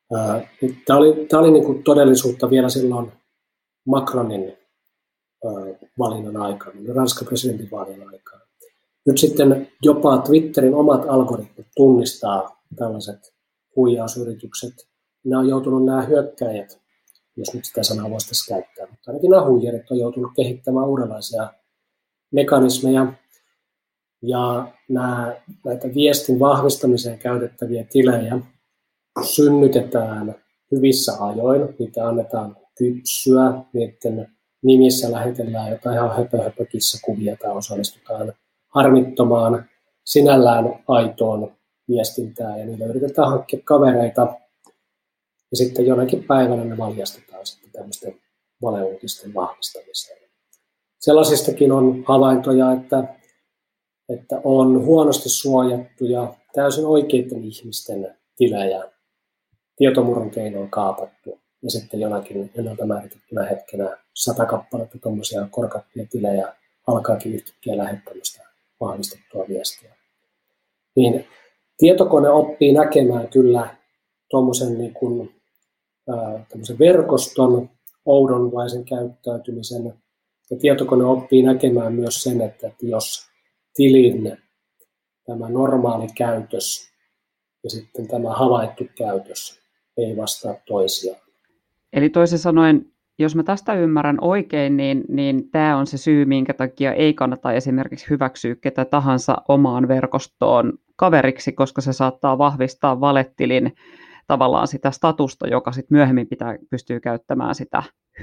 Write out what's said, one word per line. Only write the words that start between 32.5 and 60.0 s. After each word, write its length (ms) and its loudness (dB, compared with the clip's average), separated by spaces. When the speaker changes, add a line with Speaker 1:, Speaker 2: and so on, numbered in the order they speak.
Speaker 1:
kypsyä, 760 0
niiden 560 -6
nimissä 500 4
lähetellään 580 -6
jotain 260 -6
ihan 200 -2
höpö, 260 -2
höpö 240 -6
kissakuvia 680 -6
tai 140 -8
osallistutaan 840 -10
harmittomaan, 1000 2
sinällään 840 4
aitoon 640 0
viestintään, 720 -4
ja 80 -10
niillä 200 -10
yritetään 440 -2
hankkia 340 -4
kavereita, 720 2
ja 60 -6
sitten 300 0
jonakin 380 0
päivänä 400 0
ne 120 -8
valjastetaan 680 -10
sitten 240 -20
tämmöisten 500 -16
valeuutisten 720 -8
vahvistamiseen. 840 -12
Sellaisistakin 760 4
on 340 2
havaintoja, 680 4
että, 320 -2
että 360 -8
on 400 4
huonosti 440 4
suojattuja, 1040 -2
täysin 320 -2
oikeiden 580 0
ihmisten 720 -12
tilejä 480 0
tietomurron 540 2